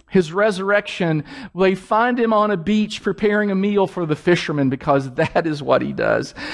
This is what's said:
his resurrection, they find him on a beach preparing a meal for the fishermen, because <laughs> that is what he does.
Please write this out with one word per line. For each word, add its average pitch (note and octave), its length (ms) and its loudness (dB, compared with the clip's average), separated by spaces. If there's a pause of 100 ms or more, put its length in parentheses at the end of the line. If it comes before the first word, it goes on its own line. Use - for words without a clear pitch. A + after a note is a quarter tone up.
(100)
his E3+ 220 2
resurrection, G3 880 0 (320)
they F#3+ 200 2
find A#3 440 0
him A3+ 140 2
on G#3 180 2
a G3+ 60 0
beach G#3 460 -2
preparing G#3 480 0
a G3 40 0
meal G3 320 2
for F3+ 200 -4
the D3+ 100 0
fishermen, D3+ 540 0
because C#3 400 0
<laughs> A#2+ 60 -16
that - 300 0
is D3+ 160 -4
what C3 200 2
he C#3 100 -4
does. A2 400 -2 (220)